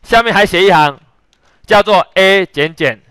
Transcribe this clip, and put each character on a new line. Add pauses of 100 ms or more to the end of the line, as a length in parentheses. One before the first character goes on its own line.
下
面
还
写
一
行， (640)
叫
做
A
减
减。